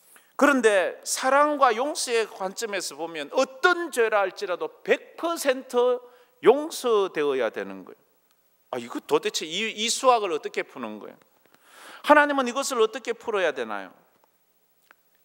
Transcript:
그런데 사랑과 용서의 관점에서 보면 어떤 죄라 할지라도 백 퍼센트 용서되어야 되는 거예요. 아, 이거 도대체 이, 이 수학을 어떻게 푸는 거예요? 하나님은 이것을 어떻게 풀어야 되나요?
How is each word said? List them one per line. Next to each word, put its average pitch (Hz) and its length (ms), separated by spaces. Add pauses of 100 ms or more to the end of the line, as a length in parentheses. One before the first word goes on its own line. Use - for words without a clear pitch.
(360)
그런데 220 640
사랑과 277 720
용서의 247 500
관점에서 190 720
보면 160 360
어떤 339 580
죄라 220 300
할지라도 180 640
백 - 340
퍼센트 254 800 (440)
용서되어야 196 1080
되는 98 360
거예요. - 120 (720)
아, 127 60
이거 120 240
도대체 208 460
이, 196 240
이 214 180
수학을 226 440
어떻게 190 300
푸는 110 360
거예요? 92 180 (880)
하나님은 294 440
이것을 254 320
어떻게 226 320
풀어야 196 400
되나요? 107 400 (1300)